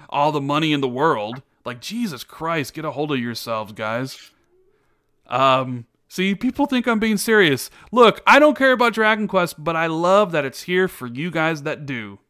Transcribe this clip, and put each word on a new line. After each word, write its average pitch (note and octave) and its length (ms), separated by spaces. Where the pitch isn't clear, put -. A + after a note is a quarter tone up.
all D3 240
the D3 80
money D3+ 320
in D3 80
the C3+ 80
world. B2 540
Like, A#2+ 180
Jesus G3 440
Christ, D#3+ 480
get D#3 140
a D3+ 40
hold D3 220
of C3+ 60
yourselves, A2+ 540
guys. A2+ 580
Um, C3 580
see, G3 260
people B3+ 300
think B3+ 240
I'm A3+ 100
being G#3+ 200
serious. F#3+ 520
Look, A3+ 340
I B3 120
don't D4 180
care C4 160
about A#3 220
Dragon G#3+ 340
Quest, F3 340
but E3 140
I E3 100
love F3 460
that D3 140
it's - 160
here F3+ 260
for - 180
you C3+ 240
guys D#3+ 340
that D3 200
do. A2 340